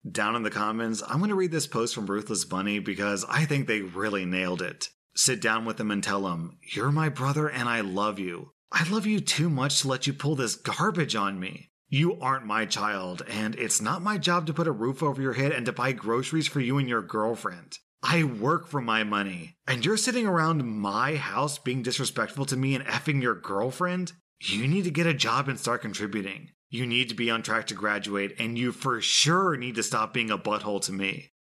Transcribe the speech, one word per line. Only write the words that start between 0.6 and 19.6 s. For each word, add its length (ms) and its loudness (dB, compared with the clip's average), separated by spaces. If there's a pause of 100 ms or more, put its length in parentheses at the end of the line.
I'm 140 0
gonna 140 2
read 160 2
this 160 -2
post 280 -2
from 120 -4
Ruthless 400 -2
Bunny 320 -2
because 500 -2
I 160 2
think 220 0
they 160 0
really 420 -2
nailed 380 0
it. 260 -6 (260)
Sit 280 2
down 240 2
with 120 -4
him 120 0
and 120 0
tell 240 0
him, 360 -4
"You're 280 0
my 200 4
brother 400 0
and 180 -2
I 140 2
love 360 0
you. 340 -6 (200)
I 160 2
love 160 0
you 160 4
too 300 2
much 320 2
to 60 0
let 180 0
you 80 0
pull 220 0
this 180 0
garbage 600 0
on 240 0
me." 320 -8 (240)
You 280 2
aren't 260 0
my 200 0
child, 600 -2
and 280 -2
it's 260 0
not 180 -2
my 160 -2
job 300 2
to 80 -4
put 140 0
a 40 0
roof 300 -2
over 180 0
your 120 0
head 180 2
and 160 -2
to 60 0
buy 180 0
groceries 560 0
for 140 0
you 180 2
and 100 2
your 140 2
girlfriend. 760 -4 (220)
I 220 4
work 460 0
for 120 -2
my 220 2
money, 540 -2 (100)